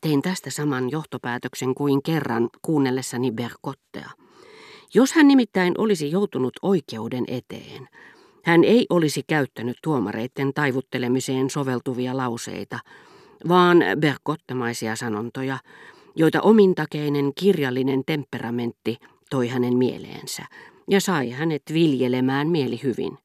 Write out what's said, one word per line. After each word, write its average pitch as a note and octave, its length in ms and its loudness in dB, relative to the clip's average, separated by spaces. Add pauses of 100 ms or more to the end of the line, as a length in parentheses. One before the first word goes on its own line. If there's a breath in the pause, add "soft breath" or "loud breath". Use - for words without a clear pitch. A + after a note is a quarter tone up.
Tein D3 220 0
tästä F3+ 280 -6
saman C3 400 -4
johtopäätöksen B2+ 840 -6
kuin C#3 280 0
kerran A#2 460 -2 (140)
kuunnellessani C3 720 -2
Berkottea. - 760 -10 (840 loud breath)
Jos B3+ 180 6
hän D4+ 160 8
nimittäin A3 500 4
olisi E3+ 320 0
joutunut D#3+ 420 -2 (100)
oikeuden B2+ 680 -2
eteen, - 600 -12 (560 loud breath)
hän E3+ 200 6
ei A3+ 260 6
olisi D#3 360 0
käyttänyt B2 560 -4
tuomareitten C3 720 -2
taivuttelemiseen C3 960 -2
soveltuvia B2+ 680 -4
lauseita, A#2 600 -6 (720 loud breath)
vaan F3 300 6 (220)
berkottemaisia B2+ 960 -4
sanontoja, B2 640 -6 (580 loud breath)
joita D#3+ 240 2
omintakeinen D#3 960 2
kirjallinen C3+ 720 0
temperamentti A#2+ 920 -6 (340 soft breath)
toi B2+ 180 -2
hänen B2 280 0
mieleensä - 680 -4 (460 loud breath)
ja G3 120 4
sai D3 300 -2
hänet D3 320 -4 (100)
viljelemään C3 760 2
mielihyvin. B2+ 760 -2